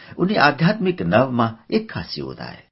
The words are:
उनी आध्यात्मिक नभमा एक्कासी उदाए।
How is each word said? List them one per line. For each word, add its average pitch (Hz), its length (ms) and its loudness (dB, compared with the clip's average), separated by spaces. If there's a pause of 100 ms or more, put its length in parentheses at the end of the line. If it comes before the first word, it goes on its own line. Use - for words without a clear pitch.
(180)
उनी 190 160 0
आध्यात्मिक 180 680 2
नभमा 117 540 2 (160)
एक्कासी 220 480 -6
उदाए। - 520 -12